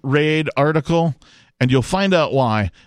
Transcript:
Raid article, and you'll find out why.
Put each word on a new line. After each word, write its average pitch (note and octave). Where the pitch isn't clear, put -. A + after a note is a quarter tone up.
Raid D3+
article, D#3
and B2+
you'll C3
find F#3+
out D#3+
why. A2